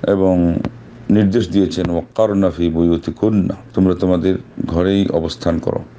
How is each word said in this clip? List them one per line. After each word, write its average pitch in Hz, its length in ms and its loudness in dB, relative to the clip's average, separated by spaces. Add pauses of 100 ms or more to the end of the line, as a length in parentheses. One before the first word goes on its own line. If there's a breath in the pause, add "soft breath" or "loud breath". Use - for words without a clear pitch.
এবং 92 480 2 (560)
নির্দেশ 104 380 2
দিয়েছেন, 90 420 0
"ওয়াক্কারনা 98 600 0
ফি 85 180 -2
বুয়ুতিকুন্না", 85 840 0 (200)
তোমরা 92 200 2
তোমাদের 92 400 0 (320)
ঘরেই 95 420 0
অবস্থান 82 500 -2
করো। - 220 -4 (180)